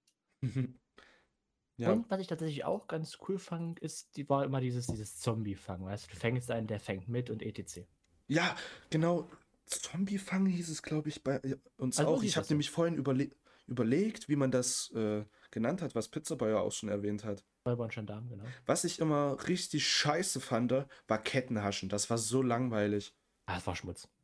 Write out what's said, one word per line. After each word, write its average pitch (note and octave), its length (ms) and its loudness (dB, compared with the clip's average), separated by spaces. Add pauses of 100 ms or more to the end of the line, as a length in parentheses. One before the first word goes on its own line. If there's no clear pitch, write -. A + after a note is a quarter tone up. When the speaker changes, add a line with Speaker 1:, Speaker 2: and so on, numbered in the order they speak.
(440)
Speaker 1:
<laughs> B2+ 380 -2 (1000)
Ja. F3+ 120 6
Speaker 2:
Und A3+ 180 2
was F#3+ 100 0
ich F3+ 60 -6
tatsächlich D#3+ 380 -2
auch - 240 -2
ganz D#3+ 300 -6 (100)
cool F#3+ 100 0
fand, E3+ 400 -6
ist, - 380 -10
die C#3+ 120 -6
war C#3 160 4
immer C3+ 160 0
dieses, B2 280 0
dieses G#2+ 320 -6
Zombie-Fangen, G2+ 680 -2
weißt G2+ 200 -6
du, - 80 -18
du - 40 -12
fängst B2 320 0
einen, A2+ 160 0
der G#2+ 140 -2
fängt F#2+ 280 -6
mit B2 220 -2
und G#2+ 100 -6
et G#2+ 140 -6 (140)
cetera. F2 180 -14 (400)
Speaker 1:
Ja, E3 300 2 (340)
genau, E3 380 2 (380)
Zombie-Fangen F#3+ 800 -2
hieß F3 240 0
es, D3+ 120 -8
glaub D3+ 240 -2
ich, D3+ 160 -6
bei, C3+ 140 0
äh, C3+ 200 -4 (200)
uns B2+ 240 0
Speaker 2:
Also D#3 140 4
Speaker 1:
auch. A#3+ 80 2
Speaker 2:
hieß G#3+ 80 2
Speaker 1:
Ich - 60 2
hab D#3+ 40 2
Speaker 2:
das - 80 -2
so. D#3+ 60 4
Speaker 1:
nämlich D3 180 2
vorhin E3+ 240 2
überle-, C3+ 340 2 (380)
überlegt, C3 600 2
wie D3 60 2
man C#3 160 4
das, - 400 0
äh, G#2+ 340 0 (280)
genannt A#2 280 0
hat, D3 140 -4
was A2+ 140 -2
Pizza D#3 280 -6
Boy A2 140 2
ja G#2+ 80 4
auch - 140 2
schon - 160 -4
erwähnt G#2 340 -2
hat. G#2 220 -6 (200)
Speaker 2:
Räuber A#2+ 200 0
und A2 100 -6
Gendarmen, G#2+ 340 -8
genau. G#2+ 160 -10 (220)
Speaker 1:
Was D#3 160 2
ich E3+ 160 -2
immer D3 380 4 (100)
richtig D#3+ 400 0
scheiße D3+ 540 2
fand, A#2+ 320 2 (340)
war A2 160 2
Kettenhaschen. G#2 640 0
Das G2+ 220 0
war A#2 80 2
so A#2 240 2
langweilig. A2 720 2 (320)
Speaker 2:
Ah, F#2 80 -2
das F2+ 140 -4
war F2 80 0
Schmutz. - 320 -8 (160)